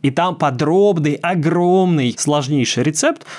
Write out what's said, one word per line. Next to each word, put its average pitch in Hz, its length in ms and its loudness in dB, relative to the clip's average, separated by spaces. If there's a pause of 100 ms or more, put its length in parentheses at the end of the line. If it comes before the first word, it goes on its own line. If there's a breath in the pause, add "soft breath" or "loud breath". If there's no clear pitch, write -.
И 135 100 0
там 170 240 -2
подробный, 151 800 0
огромный, 170 1040 0
сложнейший 139 640 -2
рецепт. 269 420 -2 (140 loud breath)